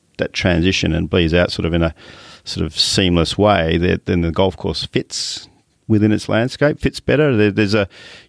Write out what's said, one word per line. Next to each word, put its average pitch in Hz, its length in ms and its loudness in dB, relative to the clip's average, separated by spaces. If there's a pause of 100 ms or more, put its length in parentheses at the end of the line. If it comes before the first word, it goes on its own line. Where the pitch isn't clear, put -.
(160)
that - 160 -6
transition 87 600 0
and 82 140 -2
bleeds 85 260 0
out 87 180 2
sort 87 140 -6
of 82 80 -2
in 85 80 2
a 82 120 -2 (500)
sort 90 220 -6
of 80 120 -10
seamless 87 600 0
way, 90 380 2
that 87 300 0
then 90 160 0
the 82 100 -2
golf 92 240 0
course - 300 -6
fits - 640 -8 (380)
within 107 240 4
its 107 180 -2
landscape, 127 520 0
fits 135 180 -4
better. 135 380 0
There, 104 140 4
there's 101 240 0
a, 101 140 2 (400)